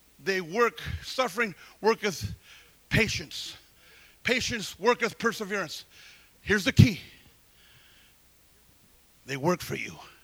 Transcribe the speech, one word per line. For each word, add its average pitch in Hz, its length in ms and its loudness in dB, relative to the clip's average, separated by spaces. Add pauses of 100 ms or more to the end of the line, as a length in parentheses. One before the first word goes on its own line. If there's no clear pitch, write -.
(240)
they 185 160 0
work, 208 420 0 (220)
suffering 220 500 -2 (280)
worketh 202 520 0 (540)
patience. - 720 -2 (640)
Patience 226 560 -2
worketh 226 380 0
perseverance. 202 640 -4 (600)
Here's 196 200 2
the - 80 0
key. - 300 8 (2250)
They 131 100 -8
work 160 240 0
for - 160 -8
you. 107 200 -10 (280)